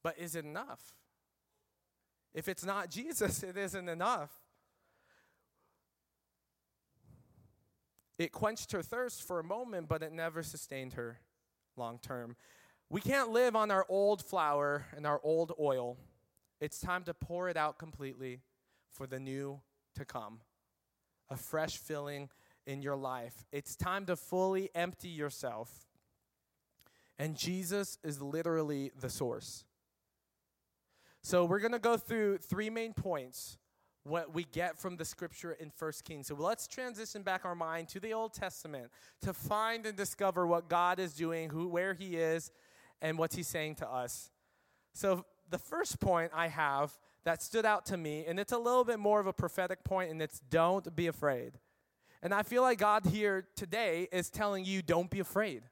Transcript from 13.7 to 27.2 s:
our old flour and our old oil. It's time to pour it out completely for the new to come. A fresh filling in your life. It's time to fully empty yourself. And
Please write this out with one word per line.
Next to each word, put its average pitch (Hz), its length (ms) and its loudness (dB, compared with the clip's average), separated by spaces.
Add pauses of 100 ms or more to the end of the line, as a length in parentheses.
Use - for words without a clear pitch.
our 190 180 4
old 202 340 4
flour 147 720 2
and 147 120 -6
our 147 160 2
old 160 360 2
oil. 127 380 2 (640)
It's 151 200 -6
time 180 240 0
to 165 100 -6
pour 180 340 -4
it 170 80 -2
out 151 220 2
completely 131 600 -10 (500)
for 135 160 -12
the 131 140 -8
new 139 400 -6 (340)
to 143 100 -8
come. 113 360 -10 (880)
A 135 80 -8
fresh 156 400 -4
filling 143 520 -8 (380)
in 139 160 -8
your 139 140 -2
life. 127 560 -6
It's 143 240 -8
time 190 300 -2
to 180 100 0
fully 190 580 0
empty 175 340 -2
yourself. 135 800 -6 (1300)
And 151 180 -2